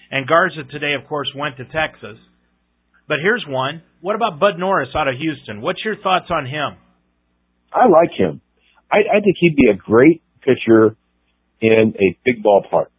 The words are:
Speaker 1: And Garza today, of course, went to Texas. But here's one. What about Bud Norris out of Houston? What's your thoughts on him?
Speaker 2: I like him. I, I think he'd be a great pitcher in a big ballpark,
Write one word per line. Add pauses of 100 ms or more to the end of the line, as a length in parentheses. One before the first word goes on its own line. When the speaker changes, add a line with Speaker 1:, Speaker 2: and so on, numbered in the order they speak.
(120)
Speaker 1:
And
Garza
today,
of
course,
went
to
Texas. (920)
But
here's
one. (200)
What
about
Bud
Norris
out
of
Houston?
What's
your
thoughts
on
him? (960)
Speaker 2:
I
like
him. (520)
I, (180)
I
think
he'd
be
a
great (200)
pitcher (640)
in
a
big
ballpark, (100)